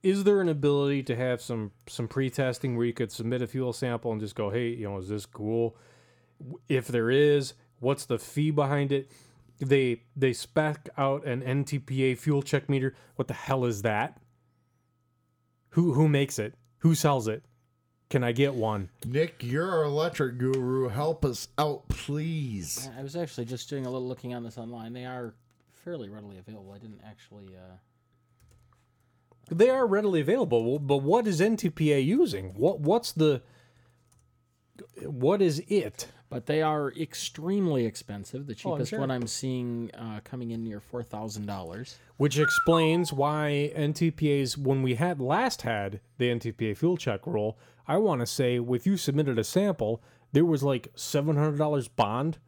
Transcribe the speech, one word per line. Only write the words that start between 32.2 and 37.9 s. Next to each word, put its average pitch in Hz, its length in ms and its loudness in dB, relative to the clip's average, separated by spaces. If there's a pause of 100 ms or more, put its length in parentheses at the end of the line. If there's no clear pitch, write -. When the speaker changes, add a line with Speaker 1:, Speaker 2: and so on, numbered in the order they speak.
Speaker 1:
What, 131 300 2
what's 196 300 2
the, 151 320 2 (1600)
what 147 360 2
is 160 260 2
it? 190 380 -2 (220)
Speaker 3:
But 123 180 -8
they 151 160 2
are 151 300 0
extremely 160 920 -2
expensive. 104 600 -8